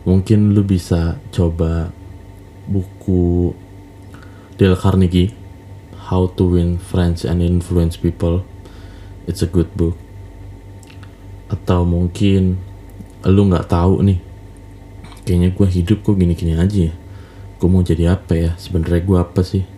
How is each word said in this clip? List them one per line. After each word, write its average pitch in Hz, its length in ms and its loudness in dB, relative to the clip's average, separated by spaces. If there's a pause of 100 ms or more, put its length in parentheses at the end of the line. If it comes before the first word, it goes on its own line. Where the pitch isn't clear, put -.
Mungkin 101 560 4
lu 104 80 4
bisa 85 640 0
coba 82 640 -2 (720)
buku 90 880 0 (1040)
Dale 95 180 6
Carnegie, 92 560 2 (800)
How 92 160 0 (100)
to 90 220 2
Win 87 240 0
Friends 87 480 -2
and 87 160 0
Influence 85 560 0
People. 85 420 -2 (840)
It's 85 160 -4
a - 20 -4
good 85 300 0
book. 85 240 -2 (1500)
Atau 90 320 0
mungkin 90 720 2 (720)
lu 98 140 6 (100)
nggak - 160 0
tahu 87 320 2
nih, 95 180 4 (1080)
kayaknya 90 240 2
gua 98 160 2
hidup 90 320 2
kok 104 160 0
gini-gini 85 400 0
aja 90 340 2
ya. 80 40 -10 (680)
Gua 87 80 2
mau 92 160 4
jadi 85 320 2
apa - 160 -4
ya? 82 240 0
Sebenarnya 85 480 -2
gua 90 240 2
apa 95 160 0
sih? 95 340 -4